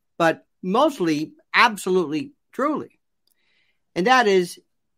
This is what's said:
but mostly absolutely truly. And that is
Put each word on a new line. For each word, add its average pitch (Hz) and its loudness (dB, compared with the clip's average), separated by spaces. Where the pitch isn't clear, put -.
but 160 0
mostly 185 -2
absolutely 185 0
truly. 277 -6
And 175 -2
that 247 4
is 185 0